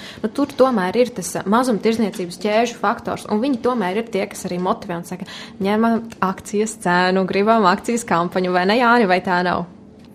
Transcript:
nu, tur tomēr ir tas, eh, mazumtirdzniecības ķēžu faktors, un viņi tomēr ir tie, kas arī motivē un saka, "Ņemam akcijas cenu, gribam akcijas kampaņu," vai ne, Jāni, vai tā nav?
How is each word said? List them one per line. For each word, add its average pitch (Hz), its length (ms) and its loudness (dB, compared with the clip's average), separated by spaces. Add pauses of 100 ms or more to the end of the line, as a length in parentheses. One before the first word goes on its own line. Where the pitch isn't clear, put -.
(220)
nu, 220 80 -2
tur 285 180 -2
tomēr 214 480 2
ir 233 140 2
tas, 185 260 -10
eh, - 100 -6
mazumtirdzniecības 214 1000 0
ķēžu 226 320 2
faktors, - 540 -4
un 214 100 0
viņi 247 220 -2
tomēr 208 360 0
ir 226 60 -2
tie, 202 240 -4
kas - 180 -14
arī 180 140 -4
motivē 185 380 -2
un 170 80 -8
saka, 185 180 -10 (380)
"Ņemam 220 400 2 (200)
akcijas 202 600 -2
cenu, 185 440 2
gribam 202 380 4
akcijas 202 400 2
kampaņu," 180 480 0
vai 180 140 2
ne, 208 140 4
Jāni, 240 280 4
vai 185 140 4
tā 180 220 0
nav? 175 220 -2 (500)